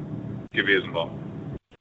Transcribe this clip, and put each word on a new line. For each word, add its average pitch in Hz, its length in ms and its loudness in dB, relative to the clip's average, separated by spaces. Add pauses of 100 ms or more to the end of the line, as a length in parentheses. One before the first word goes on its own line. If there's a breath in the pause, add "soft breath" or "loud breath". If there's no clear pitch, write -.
(520)
gewesen 95 400 4
war. 85 180 0 (720)